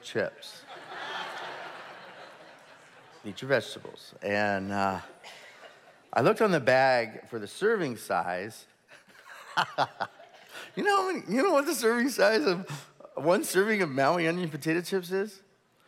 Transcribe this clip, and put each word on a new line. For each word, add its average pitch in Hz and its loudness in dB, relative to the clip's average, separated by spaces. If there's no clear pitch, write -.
chips. - -6
Eat 104 -12
your 131 -10
vegetables. - -2
And, 101 0
uh, 98 2
I 110 4
looked 214 4
on 208 4
the 160 4
bag 127 2
for 117 -8
the 101 -8
serving 180 0
size. 90 -4
<laughs> 156 0
You 233 -4
know 403 4
how 381 2
many, 262 -4
you 233 2
know 381 4
what 277 4
the 330 -2
serving 233 2
size 220 4
of 185 0
one 160 2
serving 202 2
of 160 0
Maui 156 2
onion 175 -2
potato 160 -2
chips 180 -4
is? 196 -4